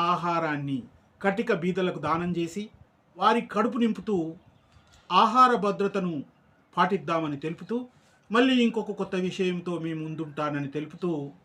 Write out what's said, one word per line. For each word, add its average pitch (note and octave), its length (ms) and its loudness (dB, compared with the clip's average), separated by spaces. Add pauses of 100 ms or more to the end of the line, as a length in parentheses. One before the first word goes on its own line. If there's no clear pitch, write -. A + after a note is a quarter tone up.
(140)
ఆహారాన్ని D#3+ 640 -2 (420)
కటిక G3 300 0 (100)
బీదలకు F3+ 380 -2
దానం E3 380 -2
చేసి E3+ 260 -4 (540)
వారి A3 240 4 (120)
కడుపు G#3 240 0
నింపుతూ A3 380 0 (920)
ఆహార A3 420 6 (120)
భద్రతను G3 500 0 (640)
పాటిద్దామని E3 720 0
తెలుపుతూ, E3+ 320 -6 (520)
మళ్ళీ B3+ 260 6 (100)
ఇంకొక A3 340 -2
కొత్త F#3+ 160 -4 (120)
విషయంతో F3+ 480 -2 (100)
మీ D#3+ 160 -4
ముందుంటానని D3+ 760 -4
తెలుపుతూ D3+ 360 -6 (340)